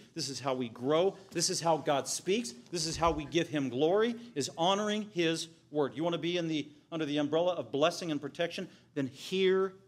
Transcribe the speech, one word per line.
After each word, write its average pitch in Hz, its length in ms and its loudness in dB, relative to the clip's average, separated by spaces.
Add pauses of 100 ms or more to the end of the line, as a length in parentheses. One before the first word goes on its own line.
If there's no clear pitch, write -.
(140)
This 143 140 -6
is 127 120 -8
how 135 120 -2
we 127 160 -2
grow. 151 480 2 (140)
This 170 180 0
is 160 120 -2
how 160 160 4
God 139 320 0
speaks. 226 440 -2 (180)
This 165 160 -2
is 160 100 -4
how 160 160 4
we 156 120 -4
give 156 240 0
him 139 200 0
glory, 190 480 2 (180)
is 131 240 -2
honoring 208 440 2 (120)
his 165 340 0 (220)
word. 143 240 0
You 131 80 -4
want 170 120 0
to 165 40 -4
be 170 200 -2
in 165 100 -2
the, 156 200 -2 (220)
under 160 160 -2
the 147 120 0
umbrella 160 360 2
of 127 160 -6
blessing 165 400 2
and 147 100 -2
protection? 170 480 -4 (260)
Then 139 120 0
hear 190 680 2 (140)